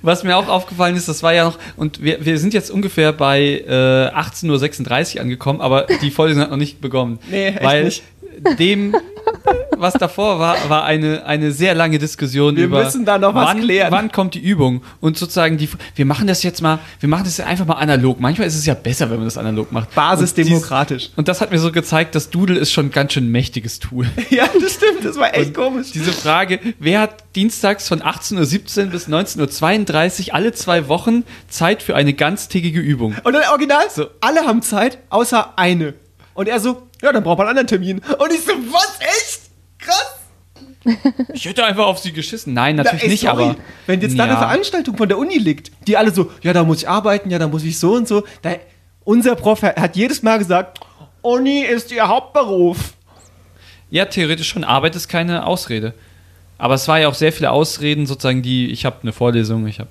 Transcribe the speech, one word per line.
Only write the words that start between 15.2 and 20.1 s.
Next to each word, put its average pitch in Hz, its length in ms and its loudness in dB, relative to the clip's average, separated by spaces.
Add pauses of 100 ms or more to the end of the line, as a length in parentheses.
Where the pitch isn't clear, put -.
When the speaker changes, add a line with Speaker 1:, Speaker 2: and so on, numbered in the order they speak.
Speaker 1:
die, 151 100 -2 (280)
wir 139 100 2
machen 196 220 0
das 185 160 0
jetzt 175 180 -4
mal, 156 180 2 (200)
wir 143 100 0
machen 175 160 2
das 170 140 -4
einfach 180 260 -2
mal 160 100 0
analog. 131 440 2
Manchmal 170 280 0
ist 160 80 -4
es 151 100 -2
ja 147 80 2
besser, 123 360 -2
wenn 113 80 -2
man 110 80 -4
das 113 120 -6
analog 110 340 -4
macht. 113 240 -4
Speaker 2:
Basisdemokratisch. 160 1080 2